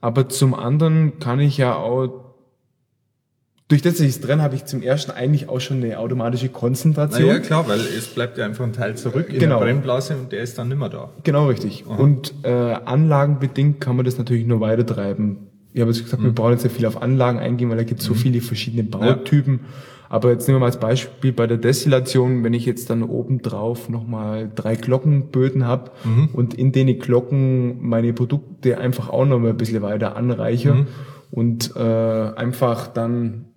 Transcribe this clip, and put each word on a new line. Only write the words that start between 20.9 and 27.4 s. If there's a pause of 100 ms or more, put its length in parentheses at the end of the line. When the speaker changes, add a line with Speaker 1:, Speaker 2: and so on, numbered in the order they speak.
Speaker 1:
bei
der
Destillation,
wenn
ich
jetzt
dann
obendrauf
nochmal
drei
Glockenböden
hab (100)
Speaker 2:
Mhm.
Speaker 1:
und
in
denen
Glocken